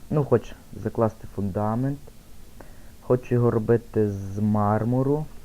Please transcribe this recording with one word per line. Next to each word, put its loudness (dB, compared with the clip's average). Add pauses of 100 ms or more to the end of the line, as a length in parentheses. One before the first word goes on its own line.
Ну, 2
хоч 2 (300)
закласти -2
фундамент. -2 (1000)
Хочу 2
його 4
робити 2
з -6
мармуру. 2 (200)